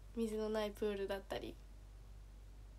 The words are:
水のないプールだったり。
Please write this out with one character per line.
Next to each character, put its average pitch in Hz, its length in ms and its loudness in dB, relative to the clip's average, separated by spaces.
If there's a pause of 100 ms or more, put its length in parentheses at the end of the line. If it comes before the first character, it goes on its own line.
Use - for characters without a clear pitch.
(140)
水 226 220 4
の 214 140 4
な 214 160 4
い 208 40 0
プ 208 140 2
ー 208 100 6
ル 196 140 2
だ 196 80 4
っ 196 60 -2
た - 160 0
り。 - 160 -2 (1200)